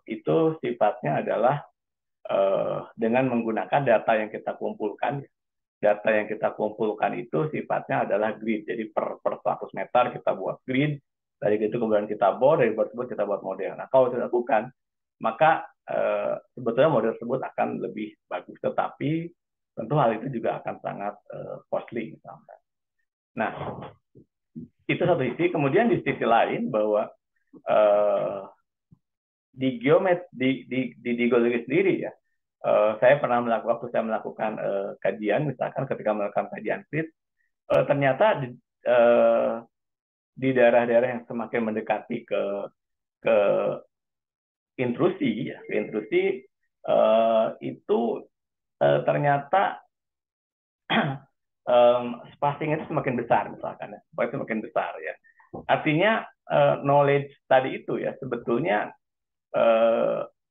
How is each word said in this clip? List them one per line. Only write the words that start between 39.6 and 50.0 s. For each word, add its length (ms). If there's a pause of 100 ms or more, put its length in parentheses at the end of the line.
di 240
daerah-daerah 560
yang 160
semakin 400
mendekati 560
ke, 180 (800)
ke 160 (1400)
intrusi, 720
ya, 80
ke 160
intrusi, 460 (640)
eh, 580 (140)
itu, 400 (800)
eh, 240
ternyata, 800 (1040)